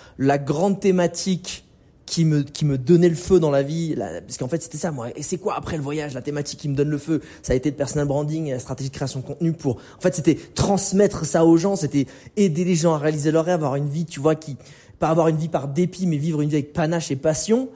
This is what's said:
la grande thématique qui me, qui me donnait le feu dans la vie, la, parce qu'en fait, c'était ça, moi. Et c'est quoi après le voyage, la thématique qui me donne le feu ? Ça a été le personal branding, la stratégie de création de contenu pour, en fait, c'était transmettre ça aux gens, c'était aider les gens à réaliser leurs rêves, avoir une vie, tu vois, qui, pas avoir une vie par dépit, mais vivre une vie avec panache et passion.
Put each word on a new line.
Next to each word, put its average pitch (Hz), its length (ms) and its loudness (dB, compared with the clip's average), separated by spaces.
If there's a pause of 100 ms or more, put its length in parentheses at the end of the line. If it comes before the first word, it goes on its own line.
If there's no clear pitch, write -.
(180)
la 135 200 2
grande 160 400 0
thématique 180 840 0 (420)
qui 165 180 0
me, 151 180 4
qui - 220 -4
me 139 120 0
donnait 170 320 6
le 165 60 2
feu 185 240 4
dans 156 140 4
la 139 100 4
vie, 160 320 -4
la, 87 260 -6
parce - 160 -12
qu'en 127 120 -6
fait, 160 120 -4
c'était - 180 -10
ça, 175 120 -4
moi. 120 240 -8
Et 151 80 -10
c'est - 160 -6
quoi 196 180 -4
après - 200 -6
le 151 80 -6
voyage, 147 280 -6
la 127 100 -10
thématique 147 360 -8
qui 151 100 -8
me 139 60 -2
donne 143 140 0
le 147 100 -2
feu ? 156 220 -2 (200)
Ça - 120 -2
a 127 40 2
été 147 140 0
le 139 60 -12
personal 147 320 -2
branding, 147 420 -4
la 127 80 -4
stratégie 135 320 -8
de - 60 -20
création 135 240 -6
de - 40 -12
contenu 165 280 -2
pour, 143 240 -2
en - 240 -20
fait, 180 160 2
c'était 156 180 4
transmettre 196 880 2
ça 165 200 4
aux 165 120 8
gens, 196 200 2
c'était 143 300 0 (300)
aider 180 280 2
les 180 100 2
gens 165 200 4
à 151 40 0
réaliser 151 320 0
leurs 160 140 2
rêves, 180 180 2
avoir 139 140 0
une 143 120 -2
vie, 156 180 -4
tu - 120 -12
vois, 151 160 2
qui, 151 220 -8 (420)
pas 160 100 0
avoir 165 200 4
une 156 80 2
vie 156 120 -4
par 139 200 -4
dépit, 180 400 -2
mais 156 80 0
vivre 151 240 -2
une 147 80 0
vie 151 80 0
avec 147 160 -2
panache 165 400 -2
et 131 40 -2
passion. 208 600 0